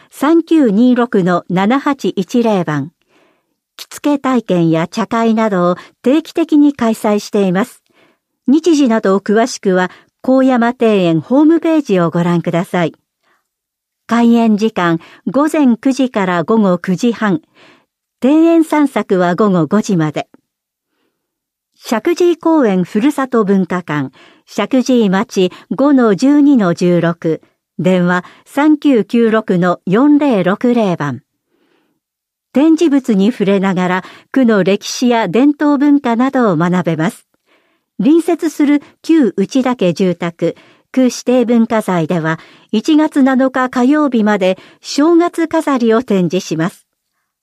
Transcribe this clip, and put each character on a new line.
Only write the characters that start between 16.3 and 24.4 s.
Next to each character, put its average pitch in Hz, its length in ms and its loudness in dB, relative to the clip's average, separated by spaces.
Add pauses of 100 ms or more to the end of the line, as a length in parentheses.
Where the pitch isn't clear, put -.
午 226 140 0
後 185 200 2
九 185 160 -4
時 233 180 -2
半。 196 300 -2 (800)
庭 285 140 2
園 330 280 4
散 302 240 0
策 208 300 -2
は 175 160 0
午 208 160 0
後 170 160 0
五 202 140 0
時 202 160 -2
ま 156 160 -2
で。 - 160 -10 (1500)
石 - 260 -6
神 349 320 0
井 311 40 -4
公 320 300 0
園 185 180 0
ふ 208 160 -4
る 285 100 2
さ 269 160 -4
と 226 180 -2
文 190 220 0
化 180 160 -6
館、 147 300 -6 (340)